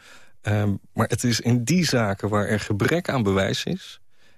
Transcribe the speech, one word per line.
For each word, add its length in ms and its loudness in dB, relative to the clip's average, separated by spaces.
Ehm, 320 0
maar 140 0
het 160 -4
is 160 0
in 240 2
die 220 2
zaken 440 0
waar 180 0
er 120 0
gebrek 500 0
aan 140 0
bewijs 400 0
is... 360 -6